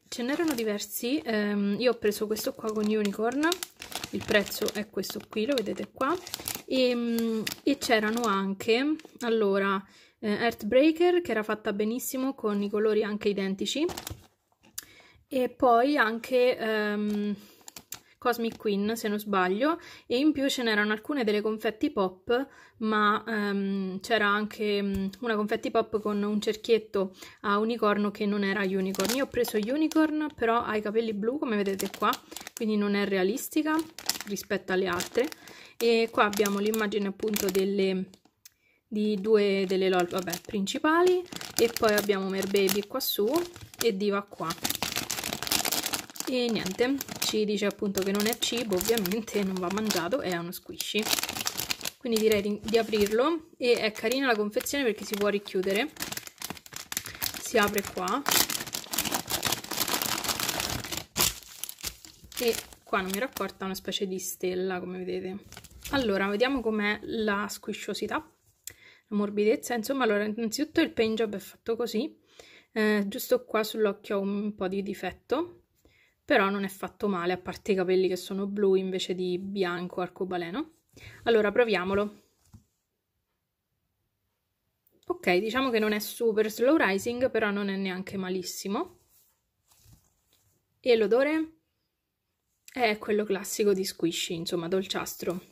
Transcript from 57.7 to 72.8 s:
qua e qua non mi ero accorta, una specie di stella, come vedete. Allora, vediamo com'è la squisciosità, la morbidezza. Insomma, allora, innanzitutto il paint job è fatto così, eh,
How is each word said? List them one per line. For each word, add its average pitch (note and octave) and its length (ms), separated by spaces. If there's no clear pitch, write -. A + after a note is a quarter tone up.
qua G#3 300
e A#3 140
qua G#3 160
non F#3 100
mi F#3+ 60
ero G#3 100
accorta, - 380
una F#3+ 100
specie - 320
di F#3+ 120
stella, F#3 600
come F3+ 180
vedete. F#3 460
Allora, G3 380
vediamo B3 320
com'è G#3+ 420
la G#3 460
squisciosità, G#3+ 680
la - 1000
morbidezza. G#3 580
Insomma, B3+ 300
allora, G#3 200
innanzitutto A3+ 560
il D#4+ 120
paint A3 240
job A3 180
è F#3+ 60
fatto - 340
così, A3+ 420
eh, G#3+ 340